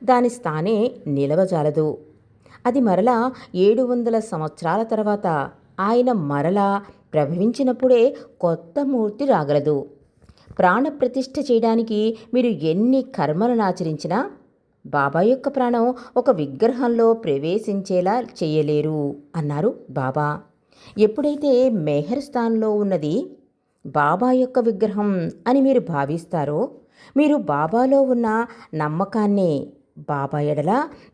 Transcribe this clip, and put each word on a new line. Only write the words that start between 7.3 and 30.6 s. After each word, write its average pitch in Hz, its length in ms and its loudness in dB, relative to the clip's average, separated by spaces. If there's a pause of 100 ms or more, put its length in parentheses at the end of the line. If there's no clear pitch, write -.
కొత్త 170 440 -2
మూర్తి 240 400 -2
రాగలదు. 147 600 2 (760)
ప్రాణప్రతిష్ఠ 262 920 0
చేయడానికి 226 680 0 (160)
మీరు 240 140 2
ఎన్ని 202 540 2
కర్మలను 220 640 0
ఆచరించినా 180 680 -4 (560)
బాబా 139 340 0
యొక్క 254 260 2
ప్రాణం 247 480 0 (220)
ఒక 247 120 0
విగ్రహంలో 226 840 0
ప్రవేశించేలా 190 1080 -2
చేయలేరు 151 960 -2 (200)
అన్నారు 156 400 -2 (140)
బాబా. 147 500 -2 (580)
ఎప్పుడైతే 262 720 2
మెహర్ 160 500 -2
స్థానంలో 226 520 -2
ఉన్నది 196 580 -2 (560)
బాబా 156 460 2
యొక్క 254 280 0
విగ్రహం 202 720 0 (160)
అని 269 140 4
మీరు 262 180 4
భావిస్తారో, 151 880 -4 (480)
మీరు 294 180 4
బాబాలో 226 640 2
ఉన్న 233 440 0 (300)
నమ్మకాన్నే, 180 920 0 (300)
బాబా 147 420 -4
ఎడల 151 480 0 (260)